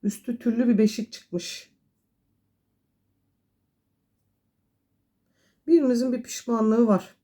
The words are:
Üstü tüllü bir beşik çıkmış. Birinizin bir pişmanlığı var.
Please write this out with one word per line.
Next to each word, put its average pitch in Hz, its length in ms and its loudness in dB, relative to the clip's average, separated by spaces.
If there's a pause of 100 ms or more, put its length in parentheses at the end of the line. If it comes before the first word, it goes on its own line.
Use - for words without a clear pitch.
Üstü 233 360 -6
tüllü 233 300 0
bir 214 100 4
beşik 214 340 0
çıkmış. - 600 -12 (4000)
Birinizin 262 460 2
bir 247 100 -6
pişmanlığı 226 640 0
var. 196 380 0